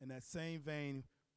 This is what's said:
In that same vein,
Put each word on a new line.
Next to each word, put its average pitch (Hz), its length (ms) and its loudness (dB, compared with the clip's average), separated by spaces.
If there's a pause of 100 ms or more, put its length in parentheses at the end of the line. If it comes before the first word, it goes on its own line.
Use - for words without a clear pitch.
In 131 80 -6
that 131 140 -4
same 165 380 0
vein, 143 440 2 (320)